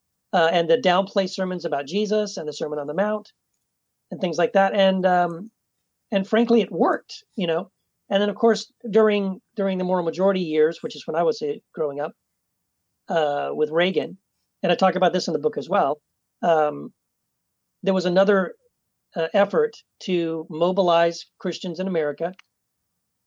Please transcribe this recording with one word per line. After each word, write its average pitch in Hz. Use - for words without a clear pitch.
uh, 165
and 170
to 165
downplay 190
sermons 185
about 143
Jesus 208
and 160
the 147
Sermon 151
on 143
the 147
Mount 208
and 165
things 170
like 170
that. 196
And, 190
um, 180
and 196
frankly, 233
it -
worked, -
you 185
know. 170
And 202
then, 208
of 196
course, 220
during, 208
during 190
the 185
moral 180
majority 185
years, 156
which 160
is -
when 156
I 170
was, 160
uh, 147
growing 143
up, 151
uh, 143
with 151
Reagan, 175
and 175
I 175
talk 185
about 175
this 180
in 170
the 151
book 151
as 135
well, 160
um, 151
there 190
was 180
another, 190
uh, 165
effort 190
to 165
mobilize 170
Christians 175
in 190
America 165